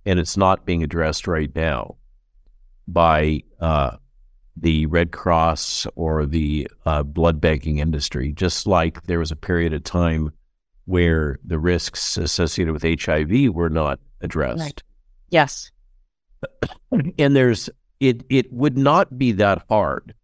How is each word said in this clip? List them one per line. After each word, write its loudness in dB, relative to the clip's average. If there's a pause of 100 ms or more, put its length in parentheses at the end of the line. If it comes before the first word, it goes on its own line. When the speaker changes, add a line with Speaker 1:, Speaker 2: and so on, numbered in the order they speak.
Speaker 1:
And 2
it's -2
not 2
being -2
addressed -2
right -2
now -4 (920)
by, 2 (180)
uh, 0 (600)
the 2
Red 0
Cross 0
or -2
the, -2 (180)
uh, 0
blood 0
banking 0
industry, -4
just -4
like 0
there -2
was -2
a -8
period -2
of -6
time 0 (540)
where 2
the -4
risks -2
associated -2
with -6
H 0
I 2
V 4
were -2
not -2 (220)
addressed. -4
Speaker 2:
Right. -10 (460)
Yes. 0 (1200)
Speaker 1:
<clears throat> - (280)
And 4
there's, 4 (320)
it, 2
it 2
would 0
not 2
be 2
that 2
hard 0